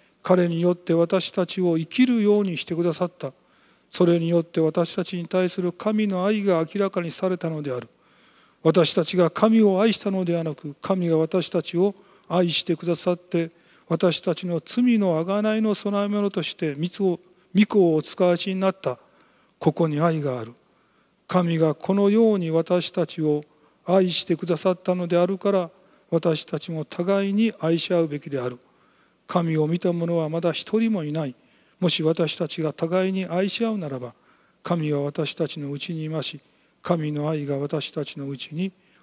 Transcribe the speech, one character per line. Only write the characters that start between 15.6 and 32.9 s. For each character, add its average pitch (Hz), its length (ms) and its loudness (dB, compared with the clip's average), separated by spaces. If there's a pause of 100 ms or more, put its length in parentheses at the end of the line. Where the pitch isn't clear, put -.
の 214 140 2
供 202 280 -2
え 208 40 -2
物 202 220 0
と 175 140 -4
し - 120 -8
て 151 200 -4
御 160 120 -4
子 196 160 -4
を、 180 160 0 (380)
御 208 80 8
子 214 140 2
を 170 160 6
お 151 80 2
使 - 200 -2
わ 175 140 4
し 190 160 -4
に 190 60 -4
な 190 120 2
っ - 80 -12
た。 127 200 -4 (580)
こ 156 160 2
こ 170 140 0
に 147 120 -2
愛 160 220 2
が 127 180 -4
あ 110 60 -8
る。 117 80 -18 (720)
神 170 300 2
が 160 160 4
こ - 220 -2
の 202 140 4
よ 220 260 4
う 190 40 -2
に 165 120 -2
私 165 400 0
た 170 160 -2
ち - 140 -8
を 147 220 0 (420)
愛 185 260 4
し - 140 -4
て 170 100 0
く 170 100 -8
だ 165 120 0
さ 190 140 0
っ 180 60 -2
た - 160 -2
の 180 140 -2
で 170 100 2
あ 175 80 6
る 190 140 -4
か 202 120 0
ら、 180 200 0 (400)
私 165 340 0
た 151 140 -6
ち - 120 -10
も 156 140 -6
互 196 460 -2
い - 20 -2
に 214 260 2
愛 165 200 2
し - 140 -4
合 170 80 4
う 160 60 0
べ 147 120 -6
き 151 100 -14
で 139 100 -4
あ 123 80 -4
る。 123 120 -8 (680)
神 165 300 0
を 151 100 2
見 170 120 0
た 175 140 0
者 170 240 -2
は 156 120 -2
ま 165 120 -4
だ 170 100 0
一 - 280 -2
人 226 120 2
も 180 120 -2
い 151 80 -6
な 156 140 -2
い。 127 100 -8 (440)
も 175 100 2
し 160 140 -2
私 160 340 0
た 170 100 -4
ち - 140 -8
が 151 120 -4
互 185 360 0